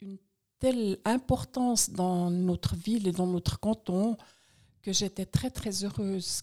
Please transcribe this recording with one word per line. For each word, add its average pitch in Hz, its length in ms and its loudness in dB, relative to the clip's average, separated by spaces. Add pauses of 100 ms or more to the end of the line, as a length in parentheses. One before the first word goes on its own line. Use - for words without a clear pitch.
une 196 160 -14 (420)
telle 240 460 2
importance 247 880 2
dans 180 380 2
notre 180 460 0
ville 208 320 0
et 175 60 2
dans 180 140 0
notre 175 320 -2
canton 214 580 0 (640)
que 196 100 -4
j'étais 196 340 -2
très, - 240 -2
très 196 360 -6
heureuse 196 580 -4